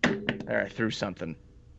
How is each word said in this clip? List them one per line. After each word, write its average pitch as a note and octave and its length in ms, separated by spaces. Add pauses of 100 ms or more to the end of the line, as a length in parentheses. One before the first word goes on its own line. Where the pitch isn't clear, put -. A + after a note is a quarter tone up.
There, - 640
I G2 60
threw A2+ 200
something. E2+ 460 (420)